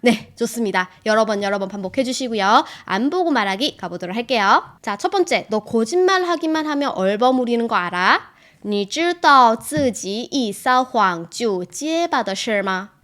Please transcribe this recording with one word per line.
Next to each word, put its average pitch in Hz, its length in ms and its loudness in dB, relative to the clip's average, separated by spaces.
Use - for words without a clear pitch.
네, 233 340 0
좋습니다. 202 540 -2
여러 220 180 4
번, 208 180 -2
여러 202 160 -2
번 196 100 -4
반복해 196 360 -4
주시고요. 240 600 2
안 220 240 0
보고 339 220 0
말하기 214 480 -2
가보도록 175 360 -8
할게요. 233 480 2
자, 202 160 -6
첫 359 120 -2
번째, 339 380 0
"너 214 120 -2
거짓말 359 640 2
하기만 320 420 -2
하면 285 240 -2
얼버무리는 233 760 2
거 226 80 -4
알아?" 180 460 2
"你知道自己一撒谎就结巴的事吗?" 226 - 0